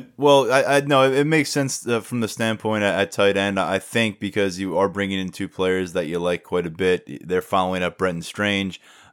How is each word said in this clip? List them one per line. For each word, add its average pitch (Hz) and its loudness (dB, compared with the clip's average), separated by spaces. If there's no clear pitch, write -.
Well, 135 6
I, 135 4
I 139 2
no, 143 4
it, 135 4
it 143 4
makes 156 2
sense, 139 -4
uh, 117 0
from 123 -6
the 110 0
standpoint 110 -2
at, 95 2
at 101 0
tight 101 2
end. 98 0
I 92 0
think 110 -2
because 98 -2
you 92 -2
are 98 4
bringing 98 -4
in 92 -6
two 95 -8
players 92 -2
that 87 -2
you 85 -4
like 87 -2
quite 87 -2
a - -6
bit. 90 -2
They're 90 0
following 92 -2
up 90 -4
Brenton 90 -2
Strange. 98 -4